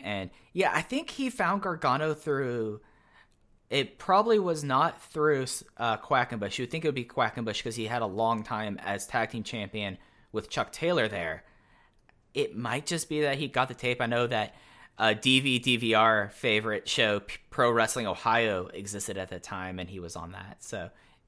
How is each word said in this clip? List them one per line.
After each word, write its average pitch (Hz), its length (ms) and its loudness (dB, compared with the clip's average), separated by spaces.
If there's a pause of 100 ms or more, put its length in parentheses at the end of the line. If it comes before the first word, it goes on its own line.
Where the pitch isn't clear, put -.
And 98 240 -6 (240)
yeah, 185 220 2
I 160 80 0
think 277 260 -4
he 262 220 -4
found 196 320 0
Gargano 156 500 0
through, 123 720 -2 (880)
it 135 260 -2
probably 214 420 6
was 170 240 0
not 143 400 2
through, 151 440 2 (320)
uh, 113 180 0
Quackenbush. 117 640 0
You 123 60 -2
would 117 60 -6
think 160 140 -4
it 156 40 2
would 139 60 0
be 123 120 -4
Quackenbush 113 580 -2
'cause 113 120 -4
he 113 100 -4
had 117 160 -2
a 110 40 0
long 110 360 0
time 107 420 -4
as 101 220 -4
tag 113 240 -2
team 113 120 -6
champion 104 540 -6 (360)
with 107 180 -6
Chuck - 200 -2
Taylor 156 380 0
there. 85 360 -6 (920)
It 135 200 -2
might 120 300 -4
just 165 240 -4
be 151 140 0
that 139 160 2
he 147 100 -4
got 127 200 2
the 123 60 -10
tape. 123 280 -2
I 120 40 2
know 120 200 2
that, 110 280 -2 (440)
uh, 110 140 6
D 131 280 4
V 135 180 2
D 123 180 2
V 113 160 0
R 110 380 4
favorite 107 580 0
show, 104 320 2
P-, - 160 -12 (140)
Pro 120 200 4
Wrestling 113 360 0
Ohio, 107 640 2
existed 98 500 -8
at 92 100 -6
the 92 100 -10
time, 92 400 -8
and 90 120 -8
he 98 100 -10
was 85 160 -10
on 85 160 -10
that. 95 320 -16
So, 95 240 -8 (400)